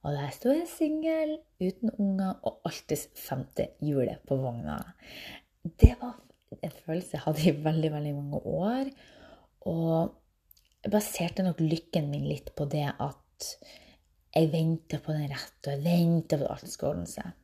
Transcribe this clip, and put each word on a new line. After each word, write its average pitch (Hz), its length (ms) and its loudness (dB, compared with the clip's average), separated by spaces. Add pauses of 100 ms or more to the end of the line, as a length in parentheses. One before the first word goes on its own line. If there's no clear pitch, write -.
Og 147 120 -2
der 139 200 -6
sto - 200 0
jeg 339 160 -2
singel, 311 640 -2 (260)
uten 196 320 -2
unger, 190 480 0
og - 240 -6
alltid - 400 -6 (120)
femte - 520 -4 (160)
hjulet 139 400 0
på 139 160 0
vogna. 117 380 -6 (840)
Det - 400 10
var 247 160 -8 (400)
en - 240 -8
følelse 165 340 -4
jeg - 80 -6
hadde 151 220 2
i 147 100 6 (140)
veldig, 156 240 2
veldig 147 240 -2
mange 143 240 -4 (160)
år, 254 340 0 (720)
og 165 460 2 (680)
jeg 196 120 -2
baserte 190 520 0
nok 170 160 0
lykken 156 480 0
min 143 160 -2
litt 143 320 -6
på 147 120 -2
det 147 200 0
at - 600 -8 (840)
jeg 160 160 6
ventet 160 500 -2
på 156 140 -4
den 143 160 -4
rette, - 320 -12
og 139 80 -4
jeg 143 120 -4
ventet 170 540 4
på 139 80 0
at - 120 -2
alt - 120 -16
skulle - 220 -4
ordne 170 180 -6
seg. - 340 -12